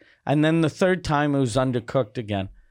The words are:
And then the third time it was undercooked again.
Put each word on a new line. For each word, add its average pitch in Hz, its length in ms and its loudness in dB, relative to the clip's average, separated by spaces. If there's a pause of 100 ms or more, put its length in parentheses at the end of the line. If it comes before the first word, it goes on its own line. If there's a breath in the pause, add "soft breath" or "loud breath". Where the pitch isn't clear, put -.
(280 soft breath)
And 151 180 2
then 160 160 2
the 156 80 2
third 185 340 0
time 147 320 0
it 139 40 0
was 123 160 0
undercooked 131 640 -2
again. 101 300 -4 (220)